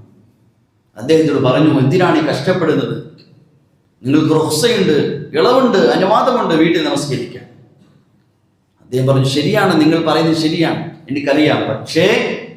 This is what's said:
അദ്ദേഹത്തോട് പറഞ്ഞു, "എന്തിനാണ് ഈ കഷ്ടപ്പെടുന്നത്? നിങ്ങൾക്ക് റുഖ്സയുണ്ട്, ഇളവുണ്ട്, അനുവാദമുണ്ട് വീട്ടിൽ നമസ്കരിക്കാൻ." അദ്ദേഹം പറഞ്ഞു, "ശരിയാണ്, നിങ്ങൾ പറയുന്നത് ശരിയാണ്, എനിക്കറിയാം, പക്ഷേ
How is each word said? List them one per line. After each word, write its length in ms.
അദ്ദേഹത്തോട് 420
പറഞ്ഞു, 400
"എന്തിനാണ് 380
ഈ 40
കഷ്ടപ്പെടുന്നത്? 800
നിങ്ങൾക്ക് 320
റുഖ്സയുണ്ട്, 600
ഇളവുണ്ട്, 400
അനുവാദമുണ്ട് 760
വീട്ടിൽ 300
നമസ്കരിക്കാൻ." 580
അദ്ദേഹം 260
പറഞ്ഞു, 220
"ശരിയാണ്, 520
നിങ്ങൾ 260
പറയുന്നത് 300
ശരിയാണ്, 540
എനിക്കറിയാം, 520
പക്ഷേ 440